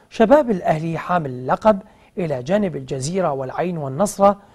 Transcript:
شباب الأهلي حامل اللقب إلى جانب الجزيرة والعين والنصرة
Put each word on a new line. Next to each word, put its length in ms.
شباب 420
الأهلي 460
حامل 320
اللقب 500
إلى 260
جانب 320
الجزيرة 560
والعين 460
والنصرة 600